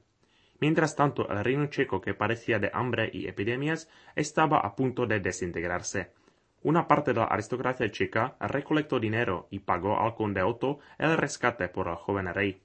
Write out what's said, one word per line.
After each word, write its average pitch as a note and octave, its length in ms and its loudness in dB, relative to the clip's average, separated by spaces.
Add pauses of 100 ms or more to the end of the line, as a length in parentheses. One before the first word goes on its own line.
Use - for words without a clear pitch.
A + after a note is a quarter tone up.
(600)
Mientras D#3 360 4
tanto, C#3+ 320 2
el G2+ 160 -2
reino C#3 220 2
checo, B2+ 340 0
que G2 140 -4
padecía A2 440 0
de G2 140 0
hambre A2+ 400 0
y - 140 -6
epidemias, B2+ 640 -4 (240)
estaba D#3 460 2
a A2+ 140 -2
punto B2+ 320 0
de G#2+ 140 2
desintegrarse. F2 920 -4 (500)
Una D#3+ 260 2
parte C#3+ 240 4
de A2+ 80 0
la A2 60 2
aristocracia A#2+ 640 -2
checa A2 500 -2
recolectó C#3 580 0
dinero A2 520 -2
y G2 80 -6
pagó F#2+ 420 0
al A2+ 140 0
conde G2+ 280 -2
Otto B2+ 360 0 (180)
el D3+ 220 2
rescate B2 500 -2
por F2+ 200 -4
el E2+ 80 -4
joven F#2 360 -2
rey. G2 320 -2